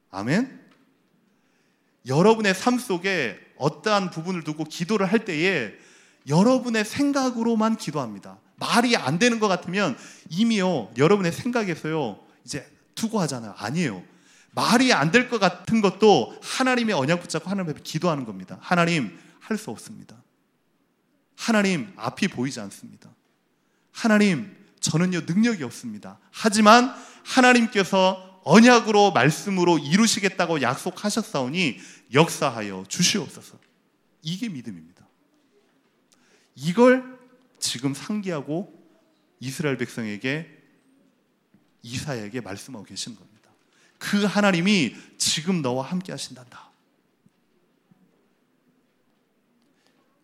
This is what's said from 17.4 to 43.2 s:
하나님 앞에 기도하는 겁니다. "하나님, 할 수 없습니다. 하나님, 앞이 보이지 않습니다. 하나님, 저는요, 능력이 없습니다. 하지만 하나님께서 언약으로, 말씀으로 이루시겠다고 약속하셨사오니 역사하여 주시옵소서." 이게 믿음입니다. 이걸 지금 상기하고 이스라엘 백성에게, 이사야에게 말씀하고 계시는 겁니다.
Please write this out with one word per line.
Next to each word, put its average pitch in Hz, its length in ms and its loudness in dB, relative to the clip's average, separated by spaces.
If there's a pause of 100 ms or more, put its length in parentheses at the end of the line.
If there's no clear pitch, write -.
하나님 185 220 -4
앞에 - 120 -12
기도하는 156 420 -4
겁니다. 95 360 -14
"하나님, 170 560 0 (220)
할 - 180 -6
수 - 140 -12
없습니다. 107 500 -18 (1120)
하나님, 190 640 0
앞이 113 320 -4
보이지 123 320 -6
않습니다. - 480 -18 (800)
하나님, 208 640 2 (240)
저는요, 175 420 -2
능력이 185 420 0
없습니다. 104 560 -14 (120)
하지만 220 600 6 (300)
하나님께서 214 1200 2
언약으로, 214 640 8
말씀으로 170 680 2
이루시겠다고 180 800 0
약속하셨사오니 147 1200 -4 (340)
역사하여 120 760 0
주시옵소서." - 680 -4 (640)
이게 185 280 -8
믿음입니다. 107 560 -16 (1500)
이걸 233 640 2 (400)
지금 135 340 -4
상기하고 175 880 -8 (580)
이스라엘 135 380 -4
백성에게, 123 720 -6 (1300)
이사야에게 120 600 -8
말씀하고 101 440 -14
계시는 104 320 -14
겁니다. - 320 -20 (480)